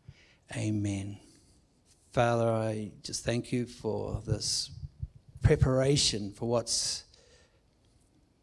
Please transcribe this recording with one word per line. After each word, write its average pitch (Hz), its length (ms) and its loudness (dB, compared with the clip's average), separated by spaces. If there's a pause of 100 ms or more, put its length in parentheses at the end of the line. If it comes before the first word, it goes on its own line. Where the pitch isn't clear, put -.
(540)
Amen. 101 640 -4 (920)
Father, 117 400 2
I 110 400 -4 (100)
just - 220 -8
thank 117 280 -2
you 123 140 0
for 104 600 -6
this 107 440 -2 (720)
preparation 135 880 4
for 117 180 -6
what's - 560 0 (1400)